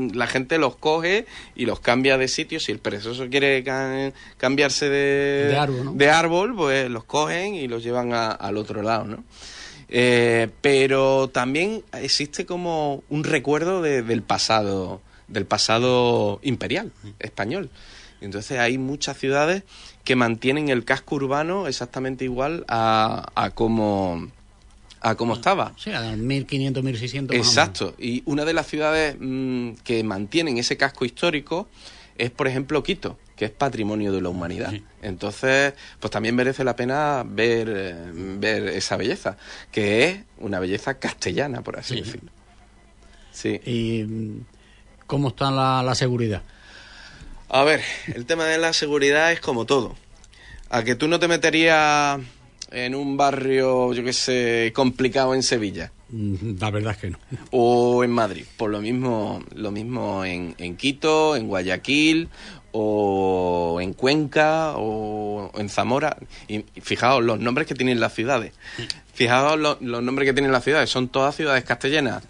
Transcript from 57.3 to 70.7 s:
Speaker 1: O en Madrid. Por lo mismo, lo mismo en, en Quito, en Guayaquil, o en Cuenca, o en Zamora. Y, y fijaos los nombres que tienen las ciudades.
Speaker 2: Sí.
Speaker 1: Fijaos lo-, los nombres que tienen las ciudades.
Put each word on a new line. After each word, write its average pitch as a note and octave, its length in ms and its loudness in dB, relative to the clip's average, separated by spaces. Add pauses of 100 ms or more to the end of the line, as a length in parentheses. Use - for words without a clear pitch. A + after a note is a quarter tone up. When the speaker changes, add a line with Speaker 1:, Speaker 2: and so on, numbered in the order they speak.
Speaker 1:
O B2 520 4
en A#2+ 80 2
Madrid. G2 340 0 (120)
Por A2 120 -2
lo G#2 120 -4
mismo, A2+ 600 -2 (140)
lo G#2 160 -6
mismo G#2 540 -4
en, F2 340 -6
en F2 160 -8
Quito, D#3 600 2
en A2 120 -4
Guayaquil, C3+ 840 2 (420)
o F#2+ 1080 2
en F#2 120 -4
Cuenca, D3+ 840 2
o G#2+ 800 -4
en G2+ 100 -4
Zamora. B2+ 480 0 (300)
Y, G#2+ 100 -4 (180)
y - 60 -16
fijaos A#2+ 420 2
los A2+ 160 2
nombres B2+ 280 0
que D3+ 80 -6
tienen B2+ 240 2
las A2+ 140 0
ciudades. A2+ 400 -2 (240)
Speaker 2:
Sí. - 100 -8 (260)
Speaker 1:
Fijaos C3+ 460 4
lo-, D3+ 220 0
los A#2+ 220 -4
nombres C3+ 240 0
que C3+ 60 4
tienen C3+ 180 2
las B2+ 120 4
ciudades. C#3+ 260 2